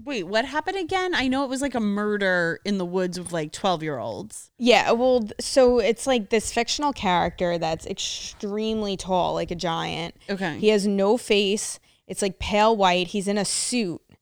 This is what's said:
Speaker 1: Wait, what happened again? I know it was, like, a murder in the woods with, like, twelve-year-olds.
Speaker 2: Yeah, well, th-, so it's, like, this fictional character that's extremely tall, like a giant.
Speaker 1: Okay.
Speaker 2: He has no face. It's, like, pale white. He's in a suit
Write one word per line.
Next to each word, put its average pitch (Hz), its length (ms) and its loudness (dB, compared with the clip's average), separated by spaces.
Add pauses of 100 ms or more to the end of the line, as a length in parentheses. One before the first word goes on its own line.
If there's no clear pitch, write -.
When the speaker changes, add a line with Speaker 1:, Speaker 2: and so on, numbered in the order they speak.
Speaker 1:
Wait, 240 220 -6
what 220 180 0
happened 311 320 -4
again? 370 380 -2
I 262 140 0
know 269 160 0
it 254 40 -6
was, 262 140 -4
like, 269 140 -2
a 233 40 0
murder 202 840 0
in 202 140 0
the 185 60 0
woods 180 320 -2
with, 180 140 -12
like, 160 220 -4
twelve-year-olds. 151 1080 -4
Speaker 2:
Yeah, 226 320 6
well, 247 300 4
th-, 208 180 -6
so 247 400 4
it's, 214 260 0
like, 254 260 0
this 214 220 0
fictional 277 400 -2
character 175 680 0
that's 160 280 -4
extremely 208 1080 -4
tall, 175 380 0
like 170 180 -4
a - 20 -4
giant. 165 640 -4 (120)
Speaker 1:
Okay. 185 300 -4
Speaker 2:
He 208 100 4
has 208 160 4
no 202 320 4
face. 208 640 0 (300)
It's, - 140 -6
like, 196 180 -4
pale 220 360 4
white. 180 300 2
He's 190 220 -4
in 202 100 0
a 196 60 0
suit 202 580 -2 (180)